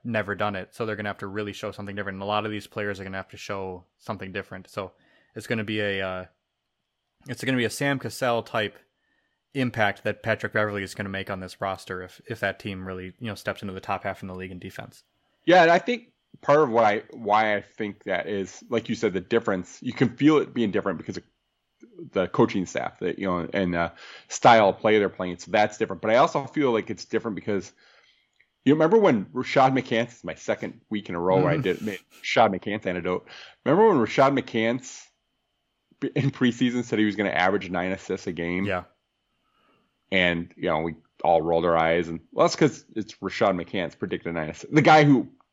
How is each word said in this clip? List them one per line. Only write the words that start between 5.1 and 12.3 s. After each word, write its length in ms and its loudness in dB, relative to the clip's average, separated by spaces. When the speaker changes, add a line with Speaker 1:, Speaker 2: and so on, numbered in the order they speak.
Speaker 1:
it's 120 -14
gonna 180 -2
be 140 -4
a, 280 -2
uh, 180 -8
it's 160 -10
gonna 140 -2
be 80 0
a 40 -2
Sam 280 -2
Cassell 460 -2
type 340 -4
impact 480 0
that 200 -4
Patrick 300 -4
Beverley 300 -2
is 120 -10
gonna 140 -8
make 200 -8
on 120 -8
this 180 -14
roster 440 -8
if, 240 -20
if 140 -10